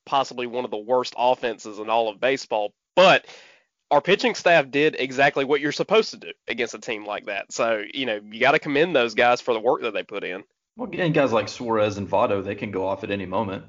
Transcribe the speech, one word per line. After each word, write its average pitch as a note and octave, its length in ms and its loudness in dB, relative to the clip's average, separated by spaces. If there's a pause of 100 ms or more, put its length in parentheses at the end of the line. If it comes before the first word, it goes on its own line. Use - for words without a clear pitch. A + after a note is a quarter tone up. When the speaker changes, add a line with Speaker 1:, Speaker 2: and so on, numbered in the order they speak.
Speaker 1:
possibly B2+ 440 -2
one B2 180 -4
of A2+ 60 -10
the A2 60 -4
worst A#2+ 380 -2
offenses A2+ 640 -2
in G#2+ 100 -8
all A2+ 200 2
of G2 100 -10
baseball, A#2+ 540 -2 (220)
but F3+ 300 6 (640)
our C#3+ 120 4
pitching G3+ 340 0
staff D#3+ 340 4
did C#3+ 300 2
exactly C3+ 460 0
what C#3+ 160 0
you're D3 100 -2
supposed - 400 0
to - 60 -16
do E2 140 -16 (160)
against A#2 260 -4
a A2 60 -14
team G#2+ 260 -8
like G#2 220 -6
that. G2 260 -8
So, A2+ 300 -2 (100)
you C3+ 120 -4
know, G#2+ 140 -2 (120)
you A2 80 -14
gotta C#3 200 4
commend D#3 360 0
those A#2 180 2
guys A#2+ 260 4
for B2+ 140 -2
the A2 80 0
work B2 220 0
that A2+ 100 -4
they F#2+ 100 -4
put G2 220 -10
in. F2+ 180 -8 (320)
Speaker 2:
Well, A#3 160 -12
and E3+ 220 -2
guys C#3 180 2
like G#2+ 160 2
Suarez G#2+ 500 -2
and G2 120 -6
Votto, G2+ 340 2
they G2+ 120 -6
can G#2+ 160 -8
go F#2+ 140 -4
off G2 180 -4
at G2+ 80 -8
any G2+ 140 -6
moment. G2 440 -6